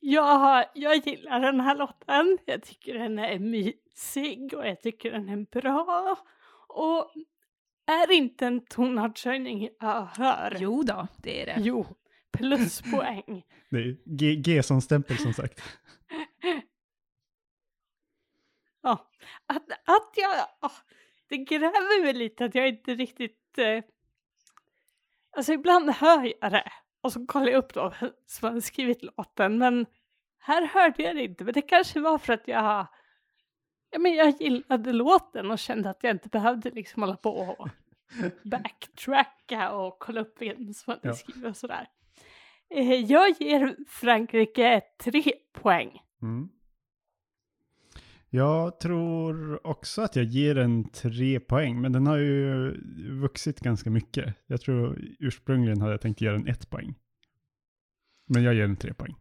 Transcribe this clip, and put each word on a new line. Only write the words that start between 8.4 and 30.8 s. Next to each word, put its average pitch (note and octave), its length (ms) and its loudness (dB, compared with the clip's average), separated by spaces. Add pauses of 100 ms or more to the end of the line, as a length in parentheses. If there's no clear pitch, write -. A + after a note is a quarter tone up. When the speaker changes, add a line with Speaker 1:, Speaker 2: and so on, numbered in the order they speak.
Speaker 1:
en A#3+ 200 -4
tonartshöjning B3 1000 -4 (120)
jag G#3+ 260 -4
hör. G3+ 540 -2
Speaker 2:
Jo A3 220 -2
då, G3 240 -4 (100)
det - 260 -8
är - 40 -10
det. A3 180 -4
Speaker 1:
Jo, A#3 220 -2 (460)
pluspoäng. A#3+ 1080 -4 (140)
<laughs> - 140 -20
Speaker 3:
Det B2+ 80 -2
är B2 260 -4
G-, D3+ 320 0
G-som-stämpel, C#3+ 840 2
som A#2 160 -2
sagt. - 320 -10
Speaker 1:
<laughs> - 60 -18 (3000)
Ja, A#3+ 280 -2 (360)
att, D4+ 240 -6 (140)
att G#4 320 2
jag, G4 300 0 (160)
åh, C#4+ 100 -4 (560)
det C#4 80 -6
gräver F4+ 680 2
mig C#4 80 2
lite A#3+ 320 -4
att A3 100 -4
jag C4 140 2
inte B3 260 -4
riktigt... - 640 -10
Eh... A3 260 0 (1500)
Alltså D4 160 0
ibland D#4+ 380 4
hör C#4 500 6
jag G3+ 120 -2
det - 200 0 (280)
och B3+ 120 -4
så B3 140 -10
kollar C#4 220 0
jag B3+ 160 4
upp - 100 -20
då F3+ 200 -4 (320)
som - 280 -6
har A#3 60 -4
skrivit A#3+ 420 -4
låten, G#3 560 -2
men B3 280 2 (520)
här D#4+ 280 0
hörde E4 360 4